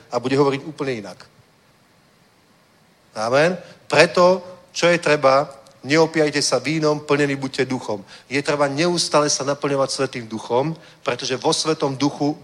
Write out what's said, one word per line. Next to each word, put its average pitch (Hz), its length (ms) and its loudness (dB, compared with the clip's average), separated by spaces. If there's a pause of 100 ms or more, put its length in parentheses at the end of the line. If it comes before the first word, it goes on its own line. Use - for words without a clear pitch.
(120)
a - 120 -6
bude 131 160 0
hovoriť 139 240 2
úplne 139 320 -6
inak. 98 320 -14 (1900)
Amen. 143 380 2 (300)
Preto, 180 560 4 (280)
čo - 160 0
je 175 140 4
treba, 143 480 2 (340)
„neopijajte 151 580 2
sa 131 180 0
vínom, 151 400 0
plnení 143 360 0
buďte 135 300 -4
duchom.“ 120 400 -6 (240)
Je 139 120 -2
treba 147 260 0
neustále 151 640 0
sa 139 140 -2
naplňovať 139 480 -2
Svätým 127 360 -4
Duchom, 120 480 -2 (280)
pretože 127 340 -4
vo 139 160 0
Svetom 156 440 -2
Duchu 147 460 0